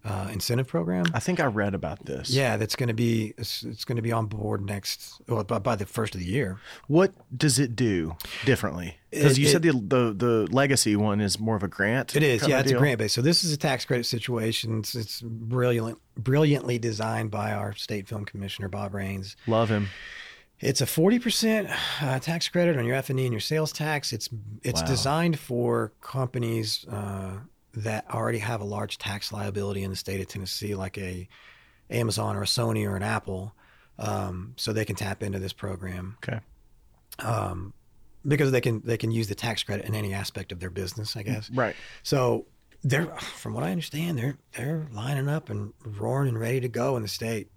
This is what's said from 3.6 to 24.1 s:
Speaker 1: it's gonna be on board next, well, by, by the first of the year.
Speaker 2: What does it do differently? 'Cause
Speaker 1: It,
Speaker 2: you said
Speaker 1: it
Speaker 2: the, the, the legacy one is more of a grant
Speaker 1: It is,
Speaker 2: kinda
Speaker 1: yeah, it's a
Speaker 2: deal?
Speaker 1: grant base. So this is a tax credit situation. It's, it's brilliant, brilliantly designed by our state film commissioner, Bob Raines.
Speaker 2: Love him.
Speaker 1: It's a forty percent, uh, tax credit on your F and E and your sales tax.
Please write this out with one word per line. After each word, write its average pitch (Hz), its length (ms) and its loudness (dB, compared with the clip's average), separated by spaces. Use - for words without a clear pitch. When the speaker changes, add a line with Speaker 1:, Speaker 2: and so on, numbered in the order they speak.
Speaker 1:
it's 117 200 -8
gonna 117 160 -2
be 117 120 0
on 113 140 0
board 104 380 -2
next, - 640 -6
well, 113 160 2
by, 113 140 -2
by 117 180 0
the 98 100 -4
first 110 280 -4
of 95 60 -6
the 87 60 -4
year. 98 320 -2
Speaker 2:
What 185 260 6
does 127 220 4
it 127 180 2
do 87 400 2
differently? 90 520 0
'Cause 147 200 6
Speaker 1:
It, 131 60 6
Speaker 2:
you 147 100 6
said 147 180 6
Speaker 1:
it 156 60 6
Speaker 2:
the, 123 240 2
the, 117 180 4
the 113 380 4
legacy 131 440 4
one 104 240 4
is 101 200 2
more 110 160 0
of 95 80 -2
a 95 40 -2
grant 110 480 0
Speaker 1:
It 151 60 4
is, 127 180 4
Speaker 2:
kinda 147 140 4
Speaker 1:
yeah, 143 60 6
it's 135 100 4
a 131 40 6
Speaker 2:
deal? 123 60 4
Speaker 1:
grant 135 200 4
base. 107 120 0
So 120 100 0
this 170 220 6
is 160 80 0
a 147 40 0
tax 139 280 0
credit 123 200 0
situation. 113 760 -2
It's, 104 160 -4
it's 113 260 -6
brilliant, 117 800 0
brilliantly 131 640 4
designed 113 540 0
by 107 200 -2
our 104 220 -2
state 104 340 -6
film 104 160 -6
commissioner, 98 440 -6
Bob 101 260 -6
Raines. 98 420 -6
Speaker 2:
Love 113 200 6
him. 104 200 2
Speaker 1:
It's - 200 2
a 131 60 2
forty 202 340 4
percent, 220 480 2
uh, 131 160 0
tax 165 300 -2
credit 175 280 4
on 120 80 0
your 123 120 2
F 135 140 -2
and 131 100 2
E 131 40 2
and 123 80 2
your 110 80 0
sales 151 300 0
tax. 151 420 -2